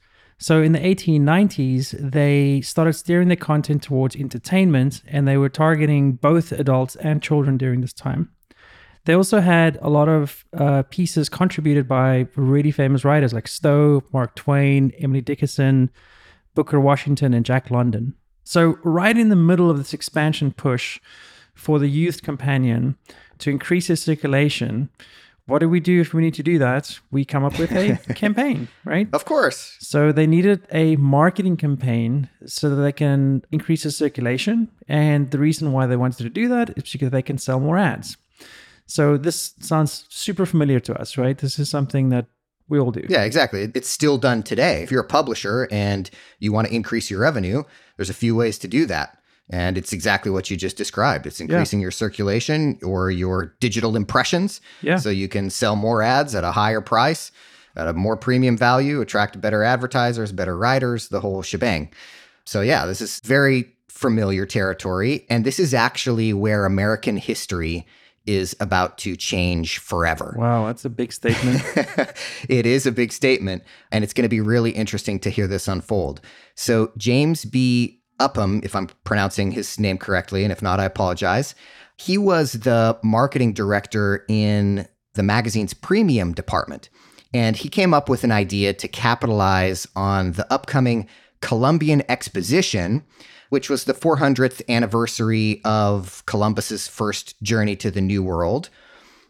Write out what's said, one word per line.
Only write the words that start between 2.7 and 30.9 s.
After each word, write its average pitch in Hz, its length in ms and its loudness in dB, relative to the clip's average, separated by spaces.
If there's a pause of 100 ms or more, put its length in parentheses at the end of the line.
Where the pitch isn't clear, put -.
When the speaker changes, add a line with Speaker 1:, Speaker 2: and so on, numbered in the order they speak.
Speaker 1:
steering 175 380 2
their 175 80 2
content 147 440 0
towards 131 360 -2
entertainment, 139 920 0
and 143 180 0
they 139 120 4
were 139 100 4
targeting 151 680 2
both 160 340 2
adults 131 460 0
and 151 260 -2
children 143 340 2
during 127 220 0
this 127 140 -4
time. 151 360 -4 (760)
They - 80 4
also 190 260 4
had 170 420 4
a 156 80 -2
lot 151 200 4
of, 151 420 0
uh, 143 380 2
pieces 165 400 -2
contributed 151 580 2
by 127 480 2
really 143 360 4
famous 139 340 2
writers 143 260 4
like 113 160 -6
Stowe, 147 640 4
Mark 127 240 -2
Twain, 139 640 2
Emily 135 220 0
Dickinson, 135 680 2 (640)
Booker 151 280 2
Washington, 139 520 2
and 117 120 2
Jack 127 260 0
London. 123 420 0 (300)
So 165 400 2
right 180 340 2
in 226 120 4
the 202 80 6
middle 175 320 6
of 151 80 2
this 139 160 -6
expansion 151 580 -2
push - 480 -4 (540)
for 151 260 0
the 143 80 2
Youth 160 360 0
Companion 131 760 0 (400)
to - 140 -4
increase 175 360 0
their 170 80 2
circulation, 143 960 -2 (580)
what 139 120 2
do 165 100 2
we 175 100 2
do 175 220 2
if 156 100 -2
we 165 120 2
need 160 100 2
to 156 80 -8
do 165 160 2
that? 131 420 0 (120)
We 139 120 0
come 139 200 -2
up 143 160 -2
with 165 120 -2
a 196 260 2
Speaker 2:
<laughs> - 180 -8
Speaker 1:
campaign, 208 520 -2 (160)
right? 190 300 -2
Speaker 2:
Of 151 120 -2
course. 254 540 -2
Speaker 1:
So 151 320 2
they 151 140 2
needed 175 460 2
a 160 240 2